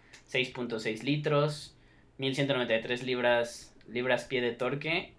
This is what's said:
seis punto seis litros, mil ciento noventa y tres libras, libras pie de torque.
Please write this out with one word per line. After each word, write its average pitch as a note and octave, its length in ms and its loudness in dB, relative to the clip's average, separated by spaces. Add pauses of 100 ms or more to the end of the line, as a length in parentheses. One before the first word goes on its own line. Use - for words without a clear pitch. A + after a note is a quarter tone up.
(240)
seis B2+ 260 -2
punto A#2 300 -4
seis A2 240 -4
litros, D3 720 0 (420)
mil C3+ 160 -2
ciento C#3 180 2
noventa A#2 240 2
y A2+ 60 2
tres B2 220 -2
libras, A#2+ 680 2 (140)
libras B2 360 0
pie B2 180 -2
de A#2+ 100 2
torque. D3+ 680 -4